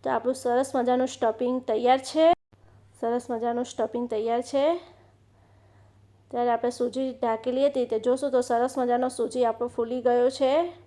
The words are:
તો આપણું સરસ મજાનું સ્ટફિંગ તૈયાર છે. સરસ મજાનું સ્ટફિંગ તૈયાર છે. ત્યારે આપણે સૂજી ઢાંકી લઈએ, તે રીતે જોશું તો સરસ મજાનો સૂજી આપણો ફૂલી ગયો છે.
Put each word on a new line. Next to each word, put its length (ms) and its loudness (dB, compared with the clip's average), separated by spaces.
તો 80 -2
આપણું 240 0
સરસ 400 0
મજાનું 320 2
સ્ટફિંગ 560 -2
તૈયાર 360 2
છે. 340 4
સરસ 300 -4
મજાનું 340 -2
સ્ટફિંગ 460 -4
તૈયાર 320 -2
છે. 380 0
ત્યારે 200 0
આપણે 200 0
સૂજી 420 -4
ઢાંકી 400 -2
લઈએ, 160 2
તે 120 0
રીતે 180 -2
જોશું 320 0
તો 100 2
સરસ 380 0
મજાનો 300 0
સૂજી 360 -2
આપણો 240 0
ફૂલી 340 -4
ગયો 280 4
છે. 420 0